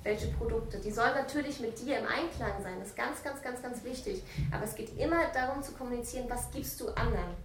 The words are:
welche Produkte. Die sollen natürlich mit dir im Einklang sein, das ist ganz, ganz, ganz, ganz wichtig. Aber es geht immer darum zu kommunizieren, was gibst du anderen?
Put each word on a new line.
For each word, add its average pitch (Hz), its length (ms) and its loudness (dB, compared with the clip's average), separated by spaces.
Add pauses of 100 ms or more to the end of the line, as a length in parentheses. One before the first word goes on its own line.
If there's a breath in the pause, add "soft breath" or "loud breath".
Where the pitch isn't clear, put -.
welche 208 240 2
Produkte. 226 500 0
Die 214 140 -2
sollen 247 220 6
natürlich 285 440 0
mit 226 220 -2
dir 254 180 2
im - 80 0
Einklang 226 560 0
sein, 185 160 -4
das 190 120 -8
ist - 60 -10
ganz, 269 280 -2
ganz, 285 180 -4
ganz, 247 200 -4
ganz 247 220 -6
wichtig. - 380 -4 (300 loud breath)
Aber - 120 0
es 220 120 -2
geht - 200 -6
immer 330 380 4
darum 262 280 2
zu - 100 -6
kommunizieren, 247 560 -4
was 247 240 0
gibst - 280 -4
du 233 100 -2
anderen? 175 440 4 (100)